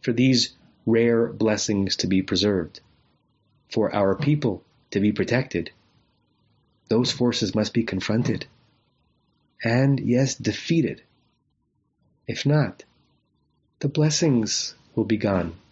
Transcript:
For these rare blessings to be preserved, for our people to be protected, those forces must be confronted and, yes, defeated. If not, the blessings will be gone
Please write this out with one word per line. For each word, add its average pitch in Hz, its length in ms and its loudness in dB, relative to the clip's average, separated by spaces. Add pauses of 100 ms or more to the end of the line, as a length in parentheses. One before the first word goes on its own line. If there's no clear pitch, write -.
For 131 100 -2
these 123 420 2 (320)
rare 117 400 4
blessings 104 720 -2
to - 100 -4
be 95 160 2
preserved, 92 580 -2 (880)
for - 260 -2
our 104 200 2
people 143 480 0 (300)
to 101 80 0
be 104 120 2
protected, 104 580 -2 (1160)
those 120 240 2
forces 117 420 0
must 107 200 0
be 120 80 0
confronted 107 640 -2 (1160)
and, 131 380 2
yes, 131 360 0
defeated. 117 680 -2 (1200)
If 113 200 -6
not, 143 380 0 (960)
the 147 80 -2
blessings 151 840 0 (200)
will 110 100 0
be 104 120 0
gone 90 380 -2 (180)